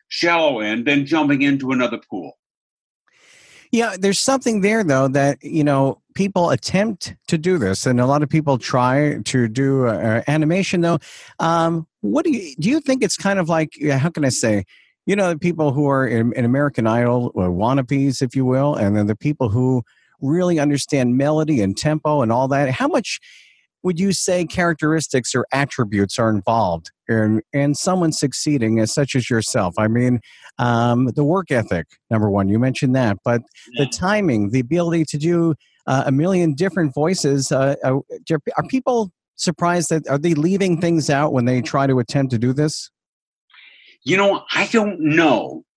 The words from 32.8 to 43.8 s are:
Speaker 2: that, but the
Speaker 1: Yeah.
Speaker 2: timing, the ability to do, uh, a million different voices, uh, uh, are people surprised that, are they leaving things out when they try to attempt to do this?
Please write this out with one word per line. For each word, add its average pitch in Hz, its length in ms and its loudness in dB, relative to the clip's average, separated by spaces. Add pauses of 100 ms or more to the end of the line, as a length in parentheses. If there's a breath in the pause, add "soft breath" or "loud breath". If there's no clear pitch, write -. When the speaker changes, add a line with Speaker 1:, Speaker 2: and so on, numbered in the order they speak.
Speaker 2:
that, 110 280 0
but 120 160 0 (360 loud breath)
the 139 80 0
Speaker 1:
Yeah. 131 80 -4
Speaker 2:
timing, 175 580 0
the 131 80 0
ability 165 460 0
to - 120 -4
do, 165 380 0 (320)
uh, 131 200 0
a 139 60 0
million 170 420 2
different 170 380 -2
voices, 147 600 0
uh, 135 320 2
uh, 135 160 0 (560)
are 147 120 -2
people 240 440 -2 (240)
surprised 175 540 -2
that, 160 180 -2
are 139 100 0
they 165 160 0
leaving 175 460 2
things 170 280 0
out 143 240 2
when 123 120 2
they 127 180 2
try 139 240 0
to 131 140 2
attempt 131 320 -2
to 117 60 0
do 123 140 0
this? 151 380 -4 (1120 soft breath)